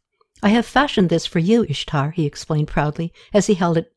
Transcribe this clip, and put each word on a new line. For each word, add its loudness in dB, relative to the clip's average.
"I 2
have 2
fashioned 2
this 0
for -4
you, 2
Ishtar," -4
he -2
explained -4
proudly -4
as 2
he 2
held 0
it -4